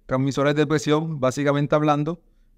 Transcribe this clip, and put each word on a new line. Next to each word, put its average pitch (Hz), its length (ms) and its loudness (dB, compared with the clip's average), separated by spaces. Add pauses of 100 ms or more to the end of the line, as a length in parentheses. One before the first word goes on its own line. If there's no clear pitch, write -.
transmisores 139 520 0
de 151 100 2
presión, 151 540 0
básicamente 143 540 0
hablando, 151 460 0 (380)